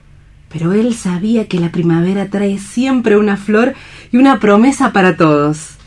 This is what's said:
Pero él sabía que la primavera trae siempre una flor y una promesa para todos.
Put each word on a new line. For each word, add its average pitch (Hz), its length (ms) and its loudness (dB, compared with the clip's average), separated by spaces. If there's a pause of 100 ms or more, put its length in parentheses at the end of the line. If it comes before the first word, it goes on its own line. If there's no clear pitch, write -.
(500)
Pero 165 220 -6
él 226 220 0
sabía 214 560 -4
que 185 100 -4
la 170 120 -2
primavera 175 580 -2
trae 196 280 -2
siempre 233 600 -2
una 208 180 0
flor 214 380 0 (400)
y 240 40 0
una 269 220 4
promesa 220 540 2
para 185 240 2
todos. 151 540 0 (160)